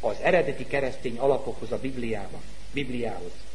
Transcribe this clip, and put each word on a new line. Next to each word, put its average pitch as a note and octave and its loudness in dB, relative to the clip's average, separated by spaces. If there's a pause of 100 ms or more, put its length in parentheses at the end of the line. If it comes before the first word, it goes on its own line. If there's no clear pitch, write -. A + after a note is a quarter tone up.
az G#2 0
eredeti C#3+ 4
keresztény C3 0
alapokhoz, B2 2
a G#2+ 0
Bibliában, A2+ -2 (320)
Bibliához. A#2 -2 (240)